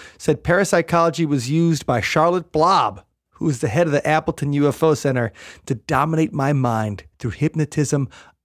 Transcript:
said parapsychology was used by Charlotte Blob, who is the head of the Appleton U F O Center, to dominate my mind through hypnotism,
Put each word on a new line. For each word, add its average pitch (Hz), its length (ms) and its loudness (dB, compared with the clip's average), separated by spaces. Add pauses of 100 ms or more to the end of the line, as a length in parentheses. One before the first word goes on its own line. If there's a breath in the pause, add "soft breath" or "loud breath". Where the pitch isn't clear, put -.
(180 loud breath)
said - 260 -2
parapsychology 170 840 2
was 139 240 -2
used 165 360 2
by 120 160 0
Charlotte 170 500 0
Blob, 151 520 0 (320)
who - 120 -4
is 135 140 -2
the 143 80 0
head 160 160 2
of 151 80 -2
the 147 120 0
Appleton 151 460 -2
U 143 160 2
F 139 140 -2
O 160 140 4
Center, 127 360 -2 (360 loud breath)
to - 80 -2
dominate 156 580 0
my 143 200 0
mind 113 500 -2 (160)
through 117 120 -6
hypnotism, 151 800 -2 (340 loud breath)